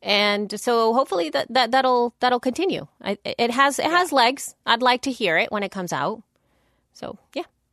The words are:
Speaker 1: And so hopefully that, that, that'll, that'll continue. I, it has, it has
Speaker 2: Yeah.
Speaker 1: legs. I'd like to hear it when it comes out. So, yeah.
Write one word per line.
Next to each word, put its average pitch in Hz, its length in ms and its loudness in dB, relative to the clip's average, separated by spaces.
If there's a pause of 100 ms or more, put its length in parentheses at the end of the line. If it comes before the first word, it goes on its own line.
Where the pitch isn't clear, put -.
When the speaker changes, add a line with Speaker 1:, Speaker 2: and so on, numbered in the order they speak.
Speaker 1:
And 208 580 0
so 226 340 2
hopefully 311 360 0
that, 277 240 -4
that, 240 180 2
that'll, 247 480 2
that'll 247 220 2
continue. 254 440 -4 (160)
I, 202 220 -6
it 233 280 -2
has, 269 280 2
it 262 60 0
has 349 260 2
Speaker 2:
Yeah. 294 60 0
Speaker 1:
legs. 254 380 0 (100)
I'd 233 160 2
like 247 220 2
to 277 80 -4
hear 180 260 0
it 202 140 0
when 208 120 -2
it 190 80 -6
comes 180 220 -6
out. 170 280 -4 (720)
So, - 220 -14 (160)
yeah. 359 100 -6 (300)